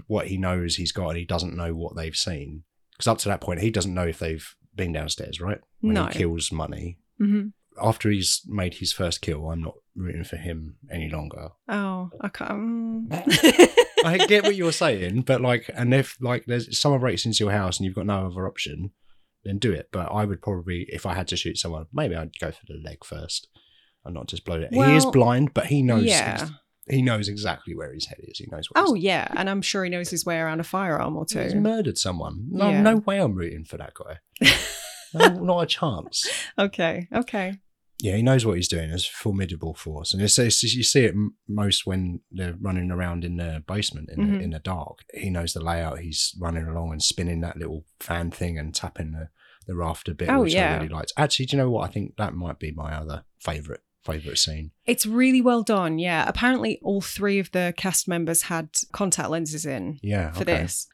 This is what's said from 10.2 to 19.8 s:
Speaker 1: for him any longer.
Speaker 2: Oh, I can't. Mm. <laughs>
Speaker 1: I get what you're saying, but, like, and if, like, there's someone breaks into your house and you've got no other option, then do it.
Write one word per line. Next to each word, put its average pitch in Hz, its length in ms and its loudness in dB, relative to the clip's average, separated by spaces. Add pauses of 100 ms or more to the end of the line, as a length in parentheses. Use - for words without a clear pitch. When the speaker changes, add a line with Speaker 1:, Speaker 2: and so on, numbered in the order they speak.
Speaker 1:
for 85 140 -10
him 80 380 -8 (160)
any 80 180 -6
longer. 76 400 -8 (180)
Speaker 2:
Oh, 190 420 -4 (120)
I 196 80 -6
can't. 226 800 -4
Mm. - 600 8 (140)
<laughs> - 220 2
Speaker 1:
I 170 120 4 (100)
get 208 160 8
what 202 120 4
you're 170 180 2
saying, 107 480 2
but, 123 200 4
like, 123 320 2
and 127 200 2
if, 135 280 2
like, 123 240 0
there's 117 320 -2
someone 143 220 4
breaks 117 260 0
into 110 180 2
your 101 100 4
house 95 260 0
and 98 60 0
you've 92 100 -2
got 95 100 -4
no 98 220 0
other 92 200 -6
option, 87 440 -8 (540)
then 101 140 -2
do 113 120 2
it. - 220 -4